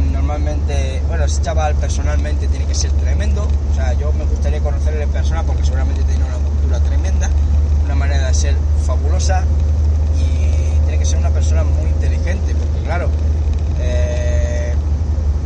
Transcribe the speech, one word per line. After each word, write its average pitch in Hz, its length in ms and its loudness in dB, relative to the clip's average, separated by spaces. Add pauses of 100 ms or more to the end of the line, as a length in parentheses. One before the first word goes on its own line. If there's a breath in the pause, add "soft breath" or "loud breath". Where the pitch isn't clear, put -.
(120)
Normalmente, - 960 -2
bueno, 143 160 0
ese - 180 0
chaval 156 320 -2
personalmente - 760 0
tiene - 180 -2
que - 80 -2
ser - 180 -2
tremendo. - 560 0 (220)
O - 40 0
sea, - 200 0
yo 73 180 0
me - 120 -2
gustaría - 360 0
conocerle - 420 0
en - 80 -2
persona - 320 0
porque - 220 0
seguramente - 400 0
tiene - 200 2
una - 120 -4
cultura - 440 0
tremenda, - 480 2 (560)
una - 100 -2
manera - 340 2
de - 60 2
ser 208 200 2 (320)
fabulosa - 560 0 (720)
y - 680 0
tiene - 160 2
que - 60 2
ser - 140 2
una 679 120 2
persona - 340 2
muy - 240 0
inteligente, - 640 0
porque - 300 -2
claro, 165 240 -2 (720)
eh, - 960 0 (720)